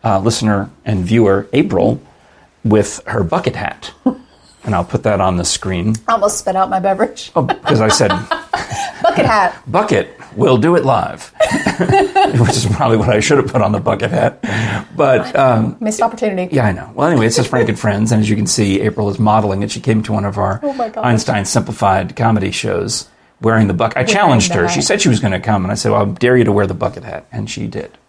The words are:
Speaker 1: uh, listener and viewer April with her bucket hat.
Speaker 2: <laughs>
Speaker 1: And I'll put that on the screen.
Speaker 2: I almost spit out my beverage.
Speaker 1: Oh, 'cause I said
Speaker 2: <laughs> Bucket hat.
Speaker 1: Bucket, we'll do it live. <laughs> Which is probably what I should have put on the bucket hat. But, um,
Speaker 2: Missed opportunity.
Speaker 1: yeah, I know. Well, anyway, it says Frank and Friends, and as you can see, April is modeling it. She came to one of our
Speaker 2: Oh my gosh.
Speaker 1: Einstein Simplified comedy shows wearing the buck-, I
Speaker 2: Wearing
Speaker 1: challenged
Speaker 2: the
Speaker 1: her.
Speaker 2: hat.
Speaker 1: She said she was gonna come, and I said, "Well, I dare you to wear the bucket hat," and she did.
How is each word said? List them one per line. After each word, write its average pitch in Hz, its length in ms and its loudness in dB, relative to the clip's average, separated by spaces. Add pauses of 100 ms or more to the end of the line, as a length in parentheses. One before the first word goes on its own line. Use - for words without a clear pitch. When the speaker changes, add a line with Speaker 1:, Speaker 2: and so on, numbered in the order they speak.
Speaker 1:
uh, 101 180 2
listener 107 500 0 (160)
and 104 180 -2
viewer 101 480 4
April 120 480 2 (640)
with 107 440 2
her 107 160 -2
bucket 165 340 -2
hat. - 340 -10 (140)
Speaker 2:
<laughs> 254 100 0 (480)
Speaker 1:
And 120 120 -2
I'll 175 100 0
put - 160 -4
that 104 180 0
on 92 180 2
the 87 60 -2
screen. 95 520 -2 (120)
Speaker 2:
I - 40 0
almost 208 260 0
spit 185 180 -4
out 190 140 0
my 190 100 -2
beverage. 196 560 -2
Speaker 1:
Oh, 156 100 2 (200)
'cause 110 160 2
I 110 60 4
said - 220 2
Speaker 2:
<laughs> - 920 -6
Bucket - 240 2
hat. 202 300 2 (100)
Speaker 1:
Bucket, 131 500 0 (200)
we'll 104 220 4
do 160 180 4
it 131 100 2
live. - 480 -2 (180)
<laughs> - 280 -2
Which 381 760 2
is - 120 -2
probably 117 300 2
what 104 120 0
I 107 100 4
should 135 180 2
have - 140 2
put 123 100 2
on 101 100 2
the 101 80 0
bucket - 320 -2
hat. - 280 0 (560)
But, 135 400 2
um, 120 440 2
Speaker 2:
Missed 214 220 -4
opportunity. 214 540 -2
Speaker 1:
yeah, 123 100 2
I 101 60 2
know. 92 220 -8
Well, 139 160 0
anyway, 117 180 2
it 113 60 0
says 120 140 0
Frank 117 220 0
and 107 100 -4
Friends, 107 320 0
and 107 100 4
as 104 80 0
you 107 60 2
can 107 120 -2
see, 98 340 0
April 104 280 -2
is 98 100 -6
modeling 104 440 2
it. 101 80 -6
She - 80 -8
came 110 240 0
to 107 100 -4
one 101 120 -2
of 101 120 -4
our 98 260 -2
Speaker 2:
Oh 285 100 -2
my 247 160 -4
gosh. 220 140 -8
Speaker 1:
Einstein 110 420 0
Simplified 98 720 -2
comedy 107 360 0
shows - 560 -4 (340)
wearing 110 260 2
the 95 60 0
buck-, 110 220 0
I 127 60 -2
Speaker 2:
Wearing - 120 0
Speaker 1:
challenged 131 380 2
Speaker 2:
the - 60 -2
Speaker 1:
her. 85 100 2
Speaker 2:
hat. - 60 -2
Speaker 1:
She - 80 -2
said - 200 0
she - 80 4
was 110 100 2
gonna 98 200 -2
come, 101 260 0
and 92 60 -2
I 98 40 -2
said, 107 160 -2
"Well, 104 120 2
I - 20 2
dare 123 320 2
you 120 60 6
to 110 80 2
wear 101 160 2
the - 80 -4
bucket - 280 -6
hat," - 280 -12
and 107 180 -8
she 110 180 -8
did. - 240 -10 (180)